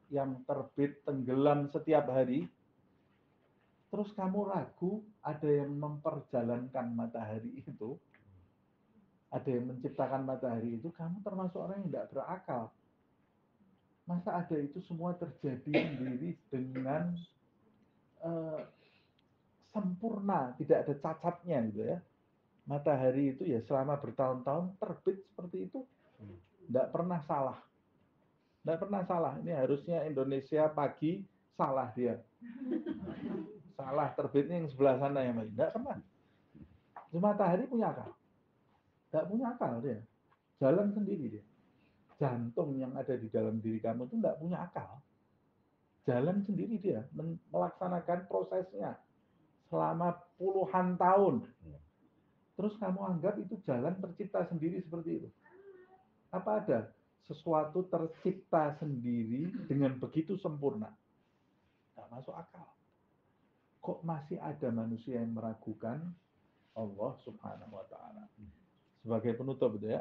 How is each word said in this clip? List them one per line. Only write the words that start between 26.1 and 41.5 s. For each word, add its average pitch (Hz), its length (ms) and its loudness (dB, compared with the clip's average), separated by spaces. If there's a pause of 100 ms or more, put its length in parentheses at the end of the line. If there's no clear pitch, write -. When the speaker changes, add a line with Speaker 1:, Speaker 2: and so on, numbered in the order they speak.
Speaker 2:
Hmm. 98 160 -14 (320)
Speaker 1:
tidak 127 240 4
pernah 170 320 0
salah. 135 340 0 (1040)
Tidak 160 180 0
pernah 196 240 0
salah. 170 380 2
Ini 160 100 -4
harusnya 147 560 2
Indonesia 139 640 2
pagi, 156 540 0 (320)
salah 135 340 2
dia. 120 240 2 (240)
Speaker 3:
<laughs> 269 1120 -6 (220)
Speaker 1:
Salah 135 400 0
terbitnya 143 480 2
yang 156 80 -4
sebelah 131 320 6
sana 139 240 2
yang 120 100 0
lain. 110 140 -4
Tidak 123 240 2
pernah. 233 240 -4 (1120)
Itu 160 80 -4
matahari 202 480 4
punya 226 240 2
akal? 120 240 -6 (960)
Tidak 156 180 2
punya 233 180 0 (120)
akal 120 240 0
dia. 123 180 -2 (640)
Jalan 190 320 6
sendiri 196 400 0
dia. 107 120 -12 (760)